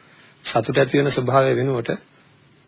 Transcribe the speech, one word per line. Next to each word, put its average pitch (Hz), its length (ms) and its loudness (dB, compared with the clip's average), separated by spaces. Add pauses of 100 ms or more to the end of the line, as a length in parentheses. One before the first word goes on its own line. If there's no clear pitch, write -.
(440)
සතුට 120 340 -2
ඇති 135 200 2
වෙන 139 140 0
ස්වභාවය 131 440 2
වෙනුවට 127 340 -2 (760)